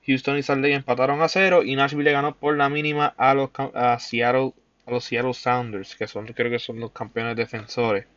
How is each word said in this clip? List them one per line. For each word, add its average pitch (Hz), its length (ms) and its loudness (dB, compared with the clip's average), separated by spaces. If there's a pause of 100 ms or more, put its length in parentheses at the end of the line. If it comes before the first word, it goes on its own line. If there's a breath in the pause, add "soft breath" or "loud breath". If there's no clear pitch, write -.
Houston 139 320 2
y 139 60 -2
Salt 135 180 0
Lake 143 120 2
empataron 135 460 0
a 160 80 4
cero 185 360 4
y 131 100 -2
Nashville 139 300 0
le 147 80 4
ganó 143 240 0
por 147 200 0
la 139 120 4
mínima 147 480 0
a 135 180 6
los 135 160 0
cam-, - 240 -6
a 120 240 2
Seattle, 123 540 0 (340)
a 120 60 -6
los 123 120 -4
Seattle 120 300 -2
Sounders, 120 640 -2
que 107 100 -6
son, 107 200 -10
creo 117 220 -4
que 120 120 -2
son 113 180 -12
los 113 140 -10
campeones 117 420 -6
defensores. 110 720 -4 (100)